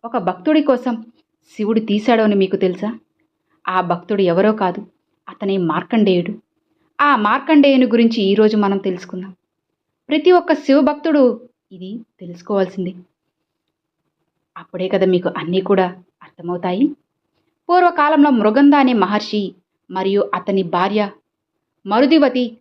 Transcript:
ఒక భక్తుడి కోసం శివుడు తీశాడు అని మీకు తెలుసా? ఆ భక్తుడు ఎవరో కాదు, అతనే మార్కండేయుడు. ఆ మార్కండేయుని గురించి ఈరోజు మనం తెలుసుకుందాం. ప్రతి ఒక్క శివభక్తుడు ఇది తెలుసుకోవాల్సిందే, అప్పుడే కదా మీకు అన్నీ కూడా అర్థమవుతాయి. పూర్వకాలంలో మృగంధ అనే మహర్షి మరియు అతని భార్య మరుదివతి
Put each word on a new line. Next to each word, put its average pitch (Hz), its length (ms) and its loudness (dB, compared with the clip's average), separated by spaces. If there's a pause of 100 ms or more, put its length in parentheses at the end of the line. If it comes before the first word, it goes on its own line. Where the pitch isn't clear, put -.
ఒక 233 120 -8
భక్తుడి 233 460 0
కోసం 247 420 -2 (520)
శివుడు 214 240 -2
తీశాడు 220 420 0
అని 208 120 2
మీకు 190 220 0
తెలుసా? 196 420 -4 (680)
ఆ 185 120 -2
భక్తుడు 180 420 -2
ఎవరో 185 300 2
కాదు, 196 340 -6 (420)
అతనే 196 280 -6
మార్కండేయుడు. 180 760 0 (680)
ఆ 285 160 2
మార్కండేయుని 269 680 4
గురించి 226 360 2
ఈరోజు 214 340 2
మనం 196 220 0
తెలుసుకుందాం. 185 560 -8 (760)
ప్రతి 311 240 2
ఒక్క 349 200 2
శివభక్తుడు 285 880 0 (320)
ఇది 190 280 -14 (200)
తెలుసుకోవాల్సిందే, 185 720 -6 (1600)
అప్పుడే 180 320 -8
కదా 190 180 0
మీకు 180 300 2
అన్నీ 175 240 -4
కూడా 185 360 0 (260)
అర్థమవుతాయి. 180 680 -4 (800)
పూర్వకాలంలో 311 640 2
మృగంధ 247 440 4
అనే 262 180 2
మహర్షి 208 600 -2 (360)
మరియు 196 440 -2
అతని 190 280 -2
భార్య 196 480 -2 (760)
మరుదివతి 254 760 2